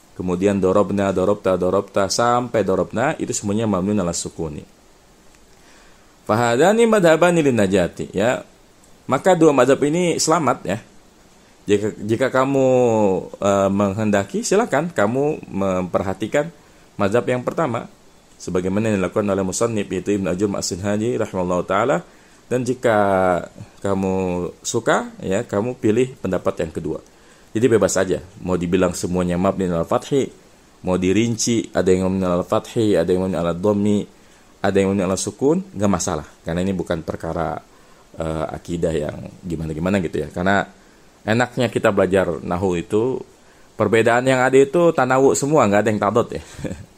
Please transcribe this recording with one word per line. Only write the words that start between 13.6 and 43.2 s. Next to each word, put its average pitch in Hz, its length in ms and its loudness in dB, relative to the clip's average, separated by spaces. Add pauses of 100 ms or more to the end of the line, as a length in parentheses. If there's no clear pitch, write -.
menghendaki, 101 720 0
silakan 180 480 0
kamu 131 560 -2
memperhatikan 98 1040 -2 (480)
mazhab 104 240 2
yang 123 160 -2
pertama 123 480 -4 (520)
sebagaimana 95 520 -2
yang 98 80 0
dilakukan 98 240 0
oleh 98 200 0
musannif 104 440 -2
yaitu 95 280 -2
Ibnu 95 140 -2
Ajurm 95 260 -2
As-Sinhaji 104 600 -4
rahimahullahu 90 480 -2
taala, 123 400 0 (420)
dan 123 200 -4
jika 120 300 0 (840)
kamu 95 720 -2 (100)
suka 180 640 -4
ya, 110 240 -2
kamu 123 320 -4
pilih 123 400 2
pendapat 90 480 -4
yang 78 60 -16
kedua. 78 260 -8 (500)
Jadi 110 160 0
bebas 101 320 4
saja, 90 240 0 (240)
mau 90 80 0
dibilang 87 400 0
semuanya 90 400 -2
mabni 95 320 0
alal 85 160 -2
fathi, 123 400 -2 (640)
mau 92 80 0
dirinci, 110 800 0
ada 92 160 2
yang 92 160 2
mabni 95 160 -2
alal 90 240 -2
fathi, 107 480 0
ada 85 160 2
yang 92 160 0
mabni 95 80 -4
alal 85 240 -2
dhammi, 104 400 0 (640)
ada 98 160 0
yang 98 160 2
mabni 101 80 0
alal 92 160 -2
sukun, 139 400 0 (160)
nggak 101 160 0
masalah, 85 360 -4 (200)
karena 85 160 -2
ini 98 80 -2
bukan 87 320 -4
perkara, 80 560 -6 (560)
eh, 80 400 -6
akidah 82 400 -4
yang 73 240 -4 (240)
gimana-gimana 80 560 -4
gitu 78 240 -4
ya. 73 80 -10
Karena 95 320 0 (640)
enaknya 120 400 0
kita 113 240 0
belajar 92 480 2
nahwu 90 400 -2
itu, 110 400 -2 (560)